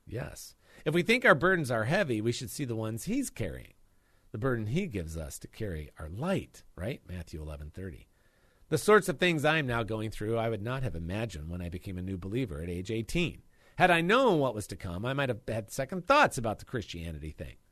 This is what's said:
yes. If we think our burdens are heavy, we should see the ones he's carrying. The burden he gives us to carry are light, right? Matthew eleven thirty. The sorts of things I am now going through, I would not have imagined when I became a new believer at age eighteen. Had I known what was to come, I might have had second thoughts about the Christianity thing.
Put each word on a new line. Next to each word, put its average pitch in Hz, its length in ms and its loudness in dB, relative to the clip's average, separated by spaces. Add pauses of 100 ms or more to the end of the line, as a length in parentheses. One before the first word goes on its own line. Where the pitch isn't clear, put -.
yes. - 500 -10 (300)
If 151 80 0
we 175 100 2
think 240 220 4
our 208 100 10
burdens 160 360 4
are 110 140 2
heavy, 139 360 2
we 113 100 2
should 120 200 -6
see 147 160 -4
the 117 100 -4
ones 110 280 -4
he's 247 260 -2
carrying. 65 420 -8 (600)
The 113 60 -8
burden 117 280 0
he 170 200 0
gives 85 300 -4
us 76 220 -8
to - 100 -14
carry 80 500 -6
are 78 120 -10
light, 151 520 -4 (140)
right? 110 320 -6
Matthew 87 320 -10
eleven 76 300 -10
thirty. - 380 -14 (600)
The 156 80 2
sorts 208 320 6
of 180 100 -4
things 160 280 4
I 156 100 4
am 147 100 0
now 117 160 0
going 110 280 -4
through, 110 260 -2
I 113 140 0
would 101 120 -4
not 127 200 -4
have 98 120 -2
imagined 85 540 -4
when 87 140 -6
I 87 80 -6
became 90 260 -8
a 90 60 -6
new 95 160 -4
believer 95 440 -4
at 87 60 -6
age 90 220 -6
eighteen. 113 520 -2 (340)
Had 180 140 6
I 165 120 6
known 214 360 6
what 131 160 2
was 107 120 -6
to 98 100 -10
come, 92 300 -6
I 131 80 -2
might 139 160 0
have 107 180 -2
had 113 220 -4
second 170 360 -6
thoughts 277 300 6
about 110 220 -2
the - 80 -16
Christianity 82 640 -8
thing. - 260 -12 (160)